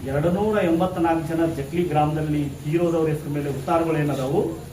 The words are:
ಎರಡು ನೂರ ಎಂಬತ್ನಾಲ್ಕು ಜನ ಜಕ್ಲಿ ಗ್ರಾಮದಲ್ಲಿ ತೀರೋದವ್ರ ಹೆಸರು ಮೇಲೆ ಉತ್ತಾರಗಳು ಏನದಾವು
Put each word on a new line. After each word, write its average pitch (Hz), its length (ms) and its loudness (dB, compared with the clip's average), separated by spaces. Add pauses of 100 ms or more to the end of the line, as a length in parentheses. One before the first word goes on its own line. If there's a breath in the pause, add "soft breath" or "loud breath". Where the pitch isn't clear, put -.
(100)
ಎರಡು 151 260 2
ನೂರ 214 180 0 (160)
ಎಂಬತ್ನಾಲ್ಕು 165 600 0
ಜನ 160 160 2 (120)
ಜಕ್ಲಿ 170 240 -2 (100)
ಗ್ರಾಮದಲ್ಲಿ 151 500 2 (200)
ತೀರೋದವ್ರ 165 500 2
ಹೆಸರು 147 240 -4
ಮೇಲೆ 143 220 -2
ಉತ್ತಾರಗಳು 165 460 0
ಏನದಾವು 139 360 0 (320)